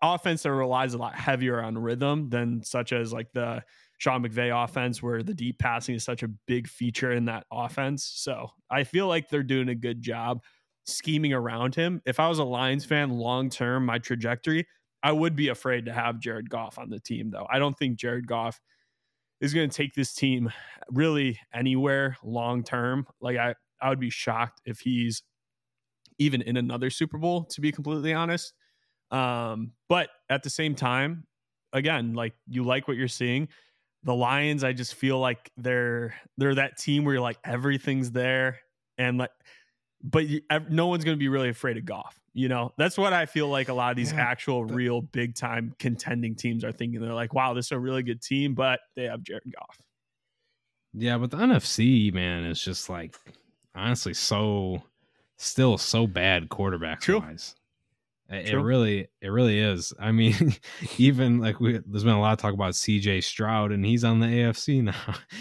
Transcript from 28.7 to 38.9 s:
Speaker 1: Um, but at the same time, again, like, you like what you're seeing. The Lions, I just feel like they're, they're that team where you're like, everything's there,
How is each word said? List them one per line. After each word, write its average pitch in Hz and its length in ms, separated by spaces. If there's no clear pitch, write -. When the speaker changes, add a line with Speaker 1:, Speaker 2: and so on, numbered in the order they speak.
Speaker 1:
Um, 117 640
but 170 200
at 139 120
the 143 80
same 156 240
time, 139 520
again, 135 420
like, 113 200
you 127 160
like 131 240
what 135 80
you're 127 100
seeing. 127 420
The 123 100
Lions, 139 500
I 127 80
just 123 220
feel 131 240
like 127 380
they're, 120 580
they're 139 160
that 135 240
team 147 260
where 143 100
you're 127 80
like, 120 220
everything's 131 640
there, 127 500